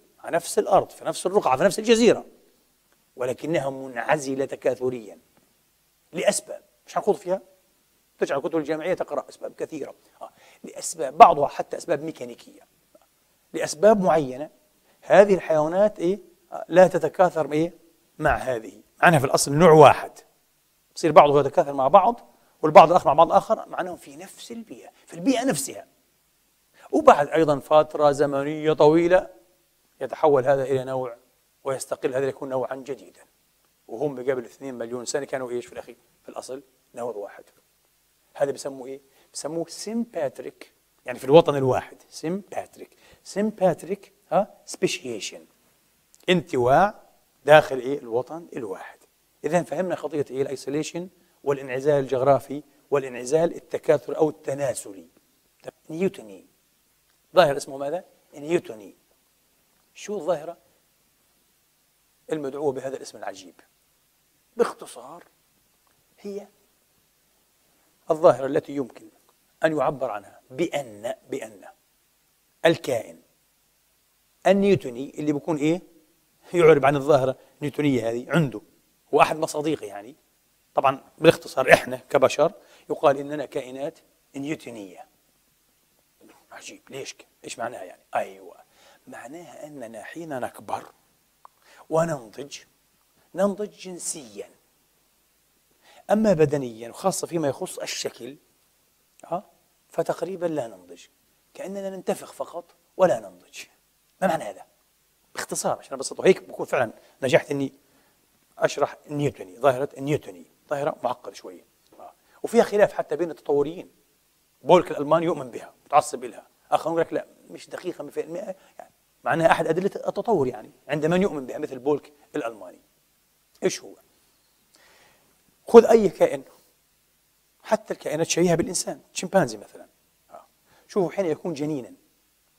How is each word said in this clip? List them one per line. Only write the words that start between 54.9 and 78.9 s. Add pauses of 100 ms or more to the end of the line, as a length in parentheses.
نيوتوني، (840)
ظاهر
اسمه
ماذا؟ (300)
نيوتوني. (1000)
شو
الظاهرة (1700)
المدعوة
بهذا
الاسم
العجيب؟ (1000)
باختصار (960)
هي (1600)
الظاهرة
التي
يمكن (540)
أن
يعبر
عنها (100)
بأن، (140)
بأن (1000)
الكائن (1300)
النيوتوني
اللي
بيكون
إيه؟ (720)
يعرب
عن
الظاهرة (200)
النيوتونية
هذه
عنده، (520)